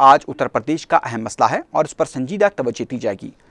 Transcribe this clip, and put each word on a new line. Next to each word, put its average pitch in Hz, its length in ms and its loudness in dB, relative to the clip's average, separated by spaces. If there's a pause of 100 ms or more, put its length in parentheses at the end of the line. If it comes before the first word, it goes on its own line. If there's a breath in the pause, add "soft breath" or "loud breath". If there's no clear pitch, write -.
आज 135 280 8
उत्तर 131 180 -4
प्रदेश 147 380 -4
का 165 140 0
अहम 117 220 -6
मसला 113 260 0
है 277 140 -2 (120)
और 156 120 0
इस - 80 -10
पर 160 120 -2
संजीदा 202 440 -2
तवज्जो 120 360 -6
दी 127 120 -8
जाएगी। 107 340 -8 (200)